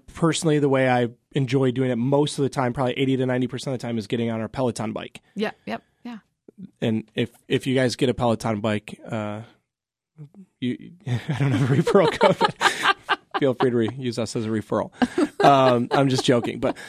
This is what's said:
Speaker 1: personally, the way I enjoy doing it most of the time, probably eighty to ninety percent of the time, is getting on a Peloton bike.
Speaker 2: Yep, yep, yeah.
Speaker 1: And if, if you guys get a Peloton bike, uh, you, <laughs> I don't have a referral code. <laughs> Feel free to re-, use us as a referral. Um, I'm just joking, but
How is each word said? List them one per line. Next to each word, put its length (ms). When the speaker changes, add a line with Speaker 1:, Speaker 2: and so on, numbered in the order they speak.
Speaker 1:
personally, 420
the 100
way 220
I 200
enjoy 380
doing 200
it 60
most 420
of 40
the 60
time, 240
probably 240
eighty 200
to 80
ninety 220
percent 280
of 40
the 80
time, 120
is 80
getting 240
on 100
a 80
Peloton 440
bike. 280
Speaker 2:
Yep, 200
yep, 160
yeah. 140
Speaker 1:
And 320
if, 160
if 200
you 80
guys 200
get 140
a 60
Peloton 460
bike, 460
uh, 340
you, 400
<laughs> 80
I 320
don't 120
have 200
a 40
referral 440
code. 760
<laughs> 240
Feel 160
free 160
to 40
re-, 220
use 220
us 160
as 100
a 40
referral. 420
Um, 480
I'm 180
just 140
joking, 360
but 180